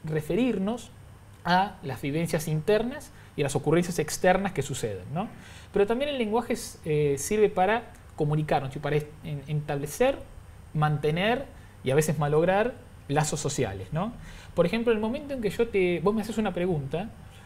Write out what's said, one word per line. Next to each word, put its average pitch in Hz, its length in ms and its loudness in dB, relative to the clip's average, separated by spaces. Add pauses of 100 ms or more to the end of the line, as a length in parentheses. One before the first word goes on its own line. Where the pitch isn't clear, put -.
referirnos 190 840 0 (540)
a 185 380 2
las 131 180 -6
vivencias 160 480 -2
internas 214 640 0 (240)
y 147 60 0
a - 20 2
las 139 120 0
ocurrencias 170 420 2
externas 185 540 2
que 139 100 -2
suceden, 107 500 -6
¿no? 190 160 -4 (460)
Pero 202 120 4
también 254 220 0
el 285 80 -2
lenguaje 233 380 0
es, - 320 -8
eh, 147 320 4
sirve 208 320 4
para 202 420 2 (220)
comunicarnos 151 600 0
y 151 40 -10
para 147 180 0
est-, 151 140 -2 (120)
en-, 147 240 -8
establecer, 147 720 0 (540)
mantener 160 720 2 (400)
y 127 60 0
a 131 40 4
veces 151 240 4
malograr 175 540 4 (360)
lazos 147 320 0
sociales, 101 520 -4
¿no? 190 200 -4 (420)
Por - 100 4
ejemplo, 226 260 2
el 214 80 2
momento 277 360 -4
en 247 80 -4
que 196 80 0
yo 233 180 0
te, 180 320 2
vos 202 140 4
me 214 80 0
haces 214 160 -4
una 202 160 0
pregunta, 175 560 -2 (360)